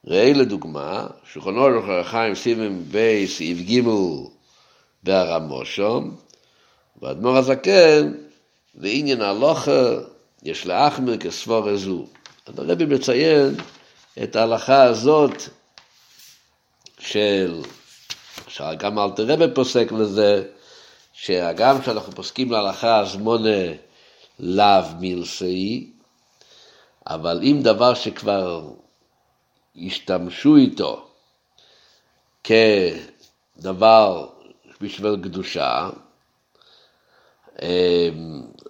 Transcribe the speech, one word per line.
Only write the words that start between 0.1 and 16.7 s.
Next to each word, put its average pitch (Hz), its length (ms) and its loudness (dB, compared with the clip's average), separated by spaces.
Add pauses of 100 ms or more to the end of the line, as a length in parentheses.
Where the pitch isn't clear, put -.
לדוגמה, 95 760 -2 (160)
שולחן 95 340 -8
אורך 123 320 2
אור 90 100 -2
החיים 110 360 -4
סימן 107 560 -4
ב' 107 360 0
סעיף 85 300 -6
ג' 104 240 0 (1200)
בהר 90 300 0
המושם, 80 760 -4 (920)
והאדמור 113 360 -2
הזקן, 151 760 4 (640)
לעניין 123 460 -4
הלכה, 131 720 0 (520)
יש 78 220 -10
להחמיר 123 520 0
כסברה 104 580 -2
זו. 95 300 -6 (400)
אז - 140 -16
הרבי 165 260 -2
מציין 139 720 2 (680)
את - 120 -8
ההלכה 113 480 4
הזאת 131 600 2 (1600)